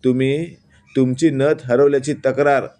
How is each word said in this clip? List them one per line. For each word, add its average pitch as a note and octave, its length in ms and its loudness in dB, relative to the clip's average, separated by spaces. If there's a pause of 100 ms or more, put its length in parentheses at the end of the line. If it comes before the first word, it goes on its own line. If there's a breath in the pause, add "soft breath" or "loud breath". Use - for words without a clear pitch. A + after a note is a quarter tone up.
तुम्ही C3+ 520 -2 (400 soft breath)
तुमची C3 340 0
नथ C#3 360 0
हरवल्याची C#3 480 2
तक्रार C3+ 500 0 (160)